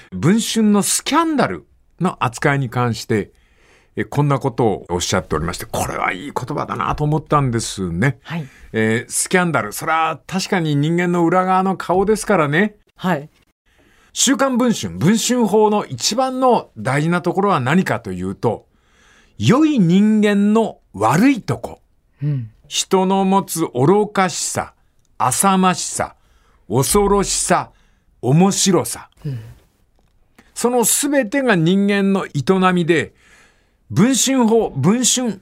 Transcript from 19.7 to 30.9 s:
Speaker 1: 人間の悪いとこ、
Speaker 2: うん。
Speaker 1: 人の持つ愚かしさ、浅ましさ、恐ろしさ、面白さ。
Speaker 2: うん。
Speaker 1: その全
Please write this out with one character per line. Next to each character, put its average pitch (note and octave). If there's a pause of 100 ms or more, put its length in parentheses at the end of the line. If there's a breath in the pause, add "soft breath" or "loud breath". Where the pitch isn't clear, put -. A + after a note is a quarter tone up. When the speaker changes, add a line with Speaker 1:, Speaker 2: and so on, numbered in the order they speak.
Speaker 1:
人 G3+
間 G#3
の A3 (180)
悪 C3+
い B3+
と A2+
こ、 - (420)
Speaker 2:
う -
ん。 C3+ (180)
Speaker 1:
人 -
の F#3+
持 F#3+
つ E3 (120)
愚 F#3+
か F#3+
し -
さ、 - (440)
浅 D3+
ま F#3
し -
さ、 - (520)
恐 C3+
ろ G3
し -
さ、 D#3 (500)
面 E3
白 F3+
さ。 - (140)
Speaker 2:
う D3+
ん。 B2+ (1160 soft breath)
Speaker 1:
そ A#3+
の B3
全 C#4